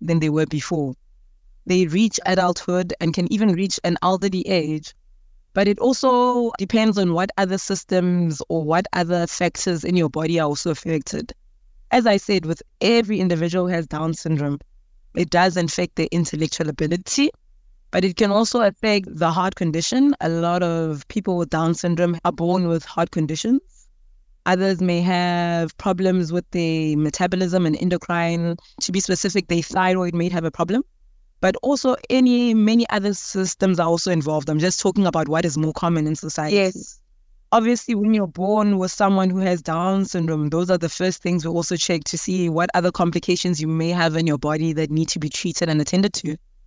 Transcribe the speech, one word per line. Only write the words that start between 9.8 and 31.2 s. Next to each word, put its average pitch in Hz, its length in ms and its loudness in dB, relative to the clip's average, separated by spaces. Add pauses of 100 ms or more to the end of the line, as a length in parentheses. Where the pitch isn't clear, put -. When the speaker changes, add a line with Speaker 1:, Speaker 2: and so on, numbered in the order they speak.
Speaker 1:
in 175 120 0
your 165 140 4
body 160 300 0
are 156 80 0
also 147 240 -2
affected. - 600 -6 (600)
As 233 160 4
I 202 100 4
said, 190 280 0
with 165 180 -6 (180)
every 214 380 2
individual 175 480 0
who 180 60 -2
has 165 120 -2
Down 160 300 -4
syndrome, 147 440 -2 (540)
it 165 160 -2
does 175 260 2
affect 175 420 -2
their 160 140 0
intellectual 160 560 -2
ability, 180 640 -2 (600)
but 180 140 2
it 185 100 -2
can 208 160 2
also 226 300 2
affect 208 520 0
the 160 160 0
heart 185 260 0
condition. 214 680 2
A 165 80 -2
lot 170 340 0
of 160 460 -2
people 190 260 -2
with 170 140 -2
Down 165 260 0
syndrome 175 480 0
are 175 80 2
born 170 380 0
with 165 160 -2
heart - 260 -4
conditions. 165 480 0 (840)
Others 185 340 2
may 175 220 2
have 175 760 0
problems 180 540 0
with 175 200 -4
their 160 440 0
metabolism 180 720 0
and 156 100 2
endocrine. 170 800 -2 (240)
To - 140 -4
be 190 80 0
specific, 190 480 -2
their 170 120 0
thyroid 185 540 0
may 175 140 0
have 170 160 -2
a 156 60 -2
problem. 190 320 -2 (580)